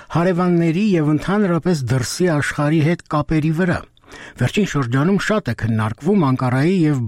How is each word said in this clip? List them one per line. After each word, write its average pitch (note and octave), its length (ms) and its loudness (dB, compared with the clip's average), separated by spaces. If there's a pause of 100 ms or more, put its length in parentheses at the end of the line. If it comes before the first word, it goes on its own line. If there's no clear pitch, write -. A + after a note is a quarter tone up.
(140)
հարևանների F3 800 2
և D#3 240 2
ընդհանրապես F3 680 0 (120)
դրսի E3+ 400 0
աշխարհի D3 440 0 (120)
հետ - 140 -6 (100)
կապերի D#3 380 0 (100)
վրա։ F3 180 -2 (560)
Վերջին F3+ 320 0
շրջանում C#3+ 500 0
շատ G#3+ 300 -2
է - 100 -4
քննարկվում A2+ 640 0
Անկարայի C3 540 0
և D3+ 300 2